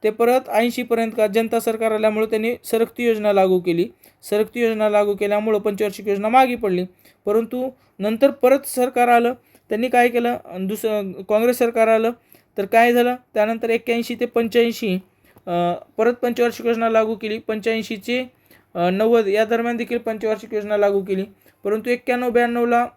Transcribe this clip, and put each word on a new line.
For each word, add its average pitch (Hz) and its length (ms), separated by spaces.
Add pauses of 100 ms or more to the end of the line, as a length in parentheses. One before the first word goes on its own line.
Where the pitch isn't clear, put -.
ते 214 60
परत 240 400
ऐंशी 240 340
पर्यंत 226 340
का 214 100
जनता 226 320
सरकार 220 320
आल्यामुळे 214 340
त्यांनी 226 380
सरकती 233 420
योजना 214 280
लागू 190 260
केली. 175 300 (400)
सरकती 214 320
योजना 220 280
लागू 208 260
केल्यामुळं 208 440
पंचवार्षिक 202 480
योजना 202 220
मागे 254 260
पडली, 185 300 (400)
परंतु 226 440 (300)
नंतर 220 320
परत 269 360
सरकार 247 400
आलं, 240 260 (360)
त्यांनी 226 180
काय 247 220
केलं, 240 360
अन 190 220
दुसरं 214 440
काँग्रेस 220 460
सरकार 233 300
आलं, 226 240 (460)
तर 202 80
काय 233 280
झालं, 247 220 (180)
त्यानंतर 220 360
एक्क्याऐंशी 233 460
ते 233 100
पंच्याऐंशी, 233 760 (480)
अ, 175 260 (240)
परत 226 160
पंचवार्षिक 240 520
योजना 226 240
लागू 220 260
केली. 214 220
पंच्याऐंशी 220 600
चे, 247 340 (440)
अ, 175 140
नव्वद 220 380
या 208 180
दरम्यान 233 320
देखील 240 200
पंचवार्षिक 220 560
योजना 208 240
लागू 202 260
केली, 190 200 (400)
परंतु 214 260
एक्क्याण्णव 247 400
ब्याण्णवला 240 680